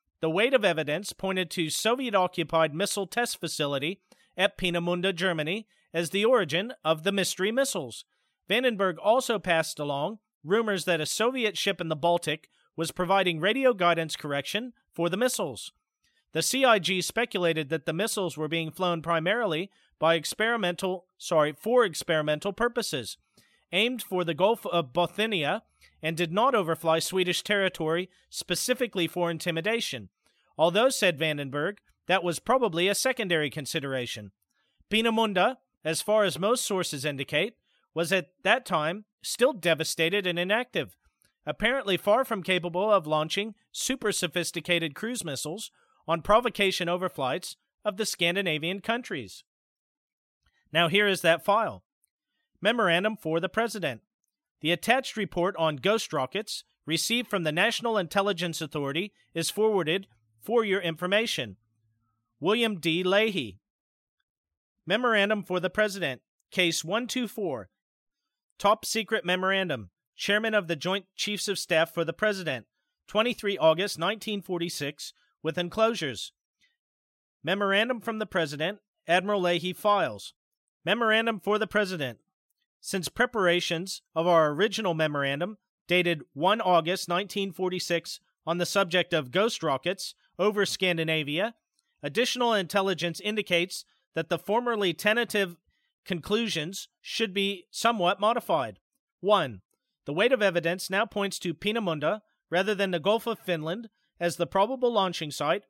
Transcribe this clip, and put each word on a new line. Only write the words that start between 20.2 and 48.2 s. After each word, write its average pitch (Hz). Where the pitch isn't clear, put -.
sorry, 156
for 233
experimental 156
purposes, 220
aimed 226
for 180
the 165
Gulf 202
of 165
Bothnia, 175
and 160
did 160
not 240
overfly 165
Swedish 180
territory 180
specifically 196
for 170
intimidation, 165
although, 175
said 180
Vandenberg, 147
that 175
was 170
probably 202
a 202
secondary 175
consideration. 131
Peenemünde, 220
as 160
far 214
as 156
most 226
sources 165
indicate, 151
was 165
at 185
that 233
time 202
still -
devastated 170
and 170
inactive, 180
apparently 208
far 226
from 202
capable 180
of 185
launching 165
super -
sophisticated 170
cruise 226
missiles 151
on 165
provocation 202
overflights 175
of 208
the 208
Scandinavian 175